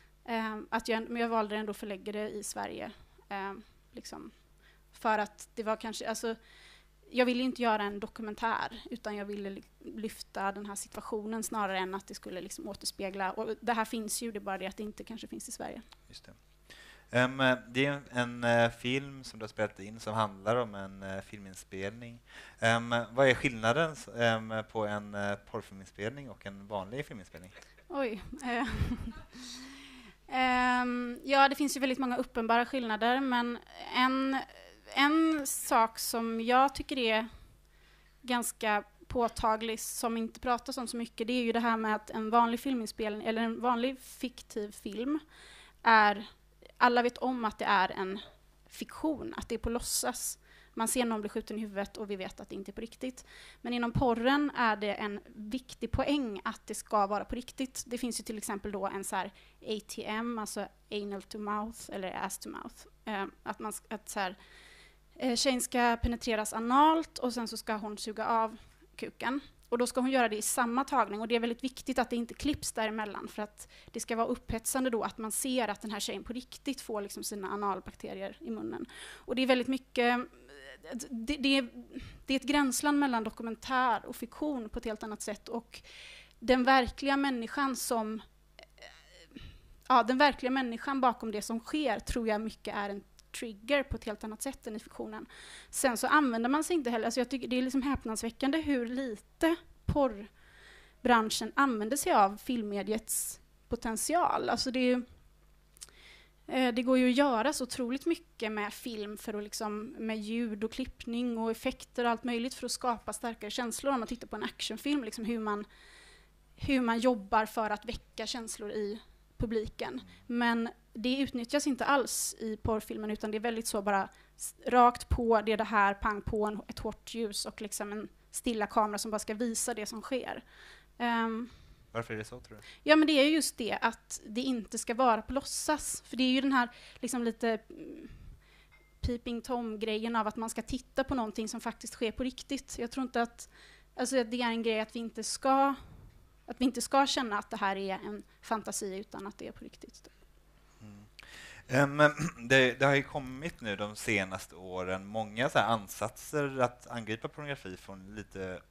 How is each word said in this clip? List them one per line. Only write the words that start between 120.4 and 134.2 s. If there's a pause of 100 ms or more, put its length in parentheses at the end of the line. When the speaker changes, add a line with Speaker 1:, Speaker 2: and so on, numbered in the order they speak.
Speaker 1:
det
utnyttjas
inte
alls
i
porrfilmen,
utan
det
är
väldigt
så
bara (260)
s-, (120)
rakt
på,
det
är
det
här,
pang
på,
en,
ett
hårt
ljus
och
liksom
en (220)
stilla
kamera
som
bara
ska
visa
det
som
sker. (540)
Ehm. (420)
Speaker 2:
Varför
är
det
så,
tror
du? (200)
Speaker 1:
Ja,
men
det
är
just
det
att